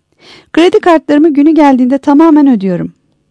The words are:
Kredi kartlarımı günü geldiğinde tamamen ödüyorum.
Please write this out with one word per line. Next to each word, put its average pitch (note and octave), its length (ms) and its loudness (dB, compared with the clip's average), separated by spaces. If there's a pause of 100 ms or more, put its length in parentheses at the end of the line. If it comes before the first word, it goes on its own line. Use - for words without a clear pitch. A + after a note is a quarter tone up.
(540)
Kredi F4+ 260 0
kartlarımı D#4 540 0
günü C#4+ 180 0
geldiğinde C#4 460 0
tamamen D4 500 2
ödüyorum. F3+ 460 -4 (380)